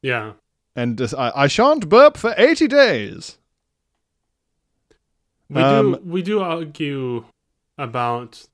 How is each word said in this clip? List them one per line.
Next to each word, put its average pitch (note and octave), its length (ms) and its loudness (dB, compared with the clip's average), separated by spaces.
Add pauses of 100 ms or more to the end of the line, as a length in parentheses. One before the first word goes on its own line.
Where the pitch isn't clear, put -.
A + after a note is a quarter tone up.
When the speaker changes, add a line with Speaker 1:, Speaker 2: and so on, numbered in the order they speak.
Speaker 1:
Yeah. A2+ 300 -6 (440)
Speaker 2:
And, A#2+ 240 -4
uh, A#2+ 160 -4
I, C3+ 280 0
I - 20 4
shan't A#3+ 420 2
burp C4 300 6
for G#3+ 180 -4
eighty C#4+ 320 2
days. F#3 720 0 (2000)
Speaker 1:
We C#3+ 140 -4
Speaker 2:
Um, C#3 320 4
Speaker 1:
do, - 100 -10
we F3+ 180 -6
do G#3 180 -2
argue D3 840 -6 (520)
about A#2+ 760 -8